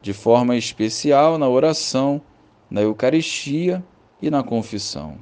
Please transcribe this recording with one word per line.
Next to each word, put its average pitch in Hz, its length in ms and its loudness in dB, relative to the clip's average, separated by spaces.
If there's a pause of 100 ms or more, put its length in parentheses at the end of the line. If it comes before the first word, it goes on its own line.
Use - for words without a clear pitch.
de 101 100 -8
forma 120 460 2
especial 143 800 2
na 143 100 2
oração, 143 720 0 (480)
na 101 140 -2
Eucaristia 156 1000 0 (380)
e 147 80 -2
na 143 140 0
confissão. 101 800 -6